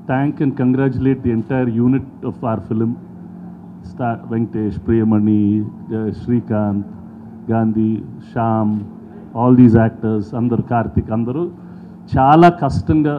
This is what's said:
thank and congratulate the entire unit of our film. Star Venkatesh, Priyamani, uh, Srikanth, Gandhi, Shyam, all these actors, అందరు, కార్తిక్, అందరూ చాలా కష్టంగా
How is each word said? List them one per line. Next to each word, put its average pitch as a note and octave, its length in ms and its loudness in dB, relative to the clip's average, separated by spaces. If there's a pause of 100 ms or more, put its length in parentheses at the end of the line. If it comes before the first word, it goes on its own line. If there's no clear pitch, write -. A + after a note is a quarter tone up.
thank C3+ 360 -2
and C3+ 160 0
congratulate C3 680 2
the B2 80 0
entire B2 360 0
unit A#2+ 360 2 (160)
of - 220 -8
our A2+ 200 -2
film. A2+ 300 -2 (880)
Star A#2 400 -6
Venkatesh, A2 600 -4
Priyamani, G#2+ 640 2 (440)
uh, A2 280 -4
Srikanth, G#2+ 720 -2 (580)
Gandhi, A2 580 0 (240)
Shyam, A2 440 -2 (640)
all A#2+ 220 4
these B2 220 8
actors, A2 560 0
అందరు, A#2 320 -2
కార్తిక్, - 480 -2
అందరూ B2 320 -2 (680)
చాలా D3 460 8
కష్టంగా D3+ 640 0